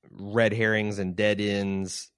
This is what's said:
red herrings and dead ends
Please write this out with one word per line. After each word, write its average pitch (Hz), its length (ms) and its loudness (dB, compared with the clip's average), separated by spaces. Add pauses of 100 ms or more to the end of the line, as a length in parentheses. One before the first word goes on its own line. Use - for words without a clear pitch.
(120)
red 104 400 2
herrings 107 480 0
and 92 160 -2
dead 104 240 2
ends 98 800 -2